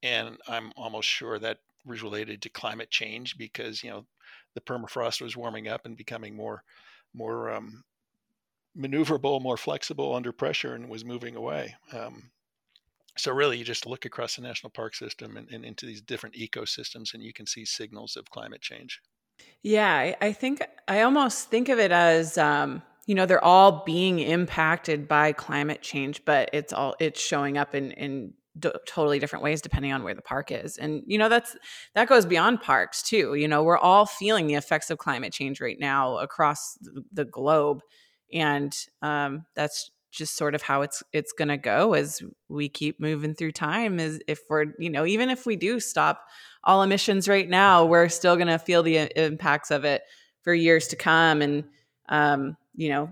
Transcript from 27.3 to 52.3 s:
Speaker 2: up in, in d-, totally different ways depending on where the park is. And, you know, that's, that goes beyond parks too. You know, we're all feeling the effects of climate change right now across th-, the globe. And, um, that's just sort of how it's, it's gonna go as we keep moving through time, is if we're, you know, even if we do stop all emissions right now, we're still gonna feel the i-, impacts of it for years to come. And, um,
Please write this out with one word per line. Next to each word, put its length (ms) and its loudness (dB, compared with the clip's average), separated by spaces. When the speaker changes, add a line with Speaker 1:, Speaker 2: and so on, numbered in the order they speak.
Speaker 2:
up 160 -2
in, 200 -4
in 400 -8
d-, 100 -2
totally 300 0
different 260 -4
ways 160 0
depending 320 -4
on 120 -4
where 100 -6
the 80 -12
park 300 -8
is. 260 -10
And, 300 -6
you 100 0
know, 120 4
that's, 260 2
that 120 4
goes 200 8
beyond 340 4
parks 400 0
too. 320 0
You 140 0
know, 160 2
we're 140 6
all 280 8
feeling 400 0
the 100 2
effects 360 -2
of 80 -6
climate 340 -4
change 260 -6
right 200 -6
now 380 0
across 640 -2
th-, 280 -16
the 140 -4
globe. 560 0
And, 420 -2
um, 440 -4
that's 340 -6
just 240 -10
sort 180 -2
of 80 -4
how 200 0
it's, 200 -6
it's 180 -4
gonna 260 -2
go 360 2
as 280 -2
we 180 -6
keep 320 -8
moving 340 -2
through 200 -6
time, 480 -2
is 260 -4
if 220 -6
we're, 300 0
you 100 -4
know, 160 0
even 240 0
if 160 -4
we 100 0
do 240 -2
stop 460 -2
all 180 8
emissions 460 2
right 180 4
now, 380 8
we're 240 8
still 260 4
gonna 240 2
feel 240 4
the 160 4
i-, 160 0
impacts 560 0
of 140 0
it 160 2
for 120 2
years 360 6
to 80 -6
come. 440 6
And, 220 0
um, 480 2